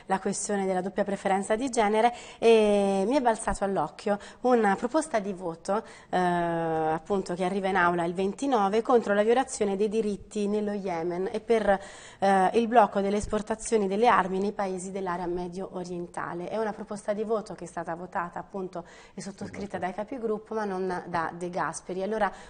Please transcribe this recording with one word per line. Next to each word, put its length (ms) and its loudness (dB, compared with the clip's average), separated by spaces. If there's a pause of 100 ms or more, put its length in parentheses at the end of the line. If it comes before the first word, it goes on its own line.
la 160 -2
questione 460 -2
della 160 0
doppia 200 -2
preferenza 540 0
di 140 -2
genere, 420 4 (260)
eh, 680 6
mi 100 2
è 60 2
balzato 420 0
all'occhio 540 -2 (240)
una 340 4
proposta 420 0
di 140 -4
voto, 500 -4 (280)
eh, 80 0
appunto, 1160 0
che 100 -2
arriva 240 0
in 80 0
aula 280 4
il 80 -2
ventinove 720 2
contro 320 4
la 80 4
violazione 540 2
dei 120 0
diritti 580 -2
nello 260 0
Yemen 600 -4
e 80 -4
per, 400 4 (380)
eh, 340 4
il 160 4
blocco 320 6
delle 160 0
esportazioni 720 -2
delle 220 2
armi 320 4
nei 120 -2
paesi 380 -6
dell'area 360 -6
medio 460 -6
orientale. 760 -8
È 100 -4
una 160 -4
proposta 400 -6
di 100 -4
voto 300 -4
che 100 -14
è 40 -12
stata 260 -8
votata, 440 -8
appunto, 460 -10 (300)
e 80 -12
sottoscritta 560 -10
dai 160 -6
capigruppo, 600 -6
ma 100 -2
non 420 -4
da 280 -4
De 140 -8
Gasperi. 540 -6
Allora 280 0 (180)